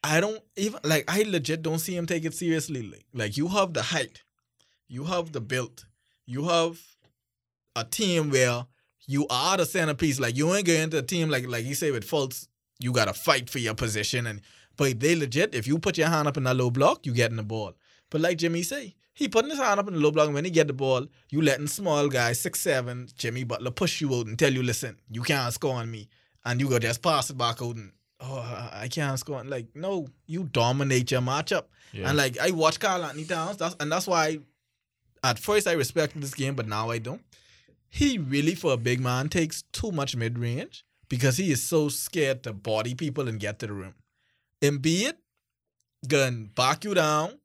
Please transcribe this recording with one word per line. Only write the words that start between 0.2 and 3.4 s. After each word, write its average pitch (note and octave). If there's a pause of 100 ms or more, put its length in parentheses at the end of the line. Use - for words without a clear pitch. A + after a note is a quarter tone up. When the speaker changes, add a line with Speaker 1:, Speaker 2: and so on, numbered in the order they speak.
Speaker 1:
even, G#3
like, D#3
I G3
legit E3
don't D#3+
see F3+
him E3+
take D#3+
it D#3+
seriously. D#3+
Like, -
like, G#2+
you D3+